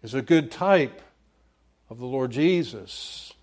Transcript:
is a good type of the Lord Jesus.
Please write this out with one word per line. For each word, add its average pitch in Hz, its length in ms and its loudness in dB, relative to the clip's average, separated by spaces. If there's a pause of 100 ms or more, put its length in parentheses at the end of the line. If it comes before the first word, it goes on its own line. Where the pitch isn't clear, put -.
is 113 120 -12
a 131 80 -2
good 160 280 4
type 180 520 2 (880)
of 117 80 -18
the 123 80 -12
Lord 131 240 -2
Jesus. 147 1120 -2